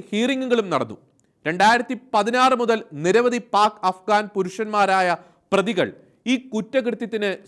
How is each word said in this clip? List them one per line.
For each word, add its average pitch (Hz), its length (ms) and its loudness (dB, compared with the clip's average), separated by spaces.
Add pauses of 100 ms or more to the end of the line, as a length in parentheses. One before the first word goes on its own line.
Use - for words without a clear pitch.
ഹിയറിംഗുകളും 247 640 -2
നടന്നു. 113 220 -2 (520)
രണ്ടായിരത്തി 233 480 0 (180)
പതിനാറ് 247 480 2
മുതൽ 226 180 0 (260)
നിരവധി 240 340 2 (140)
പാക് 214 360 2
അഫ്ഗാൻ 208 340 0 (120)
പുരുഷന്മാരായ 190 840 0 (340)
പ്രതികൾ 185 360 0 (440)
ഈ 262 40 2 (180)
കുറ്റകൃത്യത്തിന് 220 760 -2 (180)